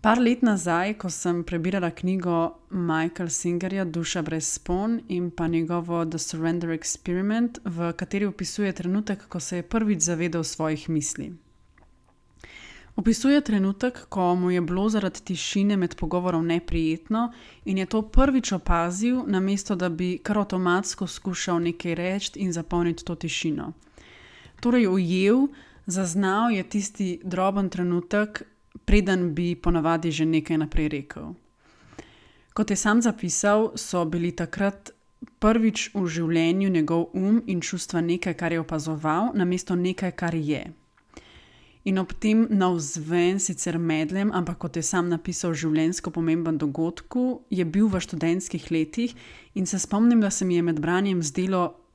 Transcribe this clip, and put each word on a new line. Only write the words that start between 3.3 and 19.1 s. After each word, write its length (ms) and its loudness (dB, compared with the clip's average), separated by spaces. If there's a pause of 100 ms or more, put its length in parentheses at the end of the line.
Singerja 540 -2
Duša 360 -4
brez 360 -4
spon 400 -2 (100)
in 240 -2
pa 160 -2
njegovo 580 -2
The 140 -4
Surrender 500 -2
Experiment, 920 -2
v 300 -4
kateri 320 -4
opisuje 480 -4
trenutek, 560 -4
ko 100 -8
se 180 -6
je 60 -4
prvič 380 0
zavedal 420 0
svojih 460 -4
misli. 420 -4 (1600)
Opisuje 460 4
trenutek, 680 0
ko 260 2
mu 160 2
je 100 2
bilo 280 0
zaradi 340 -2
tišine 540 0
med 180 0
pogovorom 520 0
neprijetno 840 -2 (340)
in 120 0
je 80 0
to 160 0
prvič 500 4
opazil, 760 0